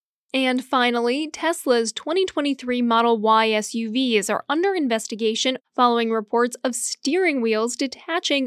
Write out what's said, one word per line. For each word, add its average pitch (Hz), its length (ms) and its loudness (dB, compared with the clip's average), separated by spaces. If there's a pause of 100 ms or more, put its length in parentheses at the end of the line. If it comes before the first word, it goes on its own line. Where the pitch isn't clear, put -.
(320)
And 254 320 0
finally, 247 640 0
Tesla's 262 640 0
twenty 359 320 -2
twenty-three 269 580 -2
Model 233 360 2
Y 220 320 4
S 214 240 -2
U 226 160 -4
Vs 226 400 0
are - 180 -2
under 370 280 0
investigation 226 840 -2 (160)
following 233 380 2
reports 233 500 0
of 247 140 -2
steering 311 640 -2
wheels 226 340 0
detaching 277 720 -2